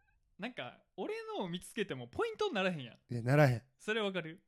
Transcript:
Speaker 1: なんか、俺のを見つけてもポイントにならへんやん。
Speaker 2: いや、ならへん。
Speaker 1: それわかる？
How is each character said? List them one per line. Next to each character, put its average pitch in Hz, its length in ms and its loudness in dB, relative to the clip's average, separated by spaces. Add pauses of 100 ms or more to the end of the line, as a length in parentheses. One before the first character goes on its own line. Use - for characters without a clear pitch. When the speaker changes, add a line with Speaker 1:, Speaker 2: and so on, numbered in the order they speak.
(380)
Speaker 1:
な 180 120 -6
ん - 40 -14
か、 123 240 -10 (180)
俺 330 200 -4 (200)
の 294 80 -2
を 180 60 -4
見 175 100 -4
つ - 140 -18
け 208 120 0
て 147 100 -6
も 123 120 -8
ポ 403 180 0
イ 466 60 -2
ン 427 60 -10
ト 427 120 2
に 339 40 -8
な 196 80 2
ら 190 80 4
へ 180 60 -2
ん 143 80 -6
や 117 80 -12
ん。 - 220 -12
Speaker 2:
い - 20 -2
や、 120 80 -2
な 127 120 4
ら 147 140 10
へ 123 60 2
ん。 110 80 -6 (160)
Speaker 1:
そ 214 140 -2
れ 226 80 0
わ 202 100 0
か 185 100 -2
る？ 160 260 -10